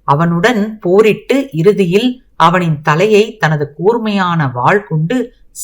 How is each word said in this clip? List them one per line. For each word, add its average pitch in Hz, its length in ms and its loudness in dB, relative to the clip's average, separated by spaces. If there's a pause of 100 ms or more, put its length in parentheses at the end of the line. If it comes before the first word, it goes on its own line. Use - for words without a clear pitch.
அவனுடன் 175 760 0
போரிட்டு 220 720 0
இறுதியில் 196 720 0 (120)
அவனின் 165 460 0
தலையை 202 560 2
தனது 151 360 -2
கூர்மையான 190 720 -2
வாள் 139 400 0
கொண்டு 170 460 -4 (300)